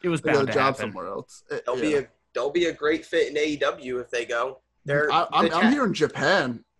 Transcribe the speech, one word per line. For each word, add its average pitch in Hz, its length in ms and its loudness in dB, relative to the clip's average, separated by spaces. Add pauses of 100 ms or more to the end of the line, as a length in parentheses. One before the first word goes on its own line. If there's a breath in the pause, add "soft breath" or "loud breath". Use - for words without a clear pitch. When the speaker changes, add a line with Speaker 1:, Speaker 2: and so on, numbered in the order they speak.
Speaker 1:
It 180 80 -2
was 160 100 0
Speaker 2:
they - 120 -2
get 151 40 6
Speaker 1:
bound 135 140 2
Speaker 2:
a - 20 -4
Speaker 1:
to 143 60 0
Speaker 2:
job 131 180 2
Speaker 1:
happen. 107 160 -6
Speaker 2:
somewhere 92 160 -10
else. - 420 -12
It, 147 140 -8
Speaker 3:
They'll 123 120 -2
Speaker 2:
yeah. 131 60 -2
Speaker 3:
be 151 120 2
a, 135 140 -2 (260)
they'll 123 160 -2
be 170 160 0
a 160 80 0
great 156 320 -2
fit 160 240 0
in 143 80 -4
A 147 80 2
E 151 100 -2
W 139 420 -4
if 120 120 -10
they 120 160 -4
go. 120 340 -4 (240)
They're 143 260 0
Speaker 2:
I, 160 220 2
I'm, 170 160 4
Speaker 3:
the 160 80 0
Speaker 2:
I'm 175 60 2
Speaker 3:
ta- 220 80 4
Speaker 2:
hearing 262 240 2
Japan. 139 680 0 (180)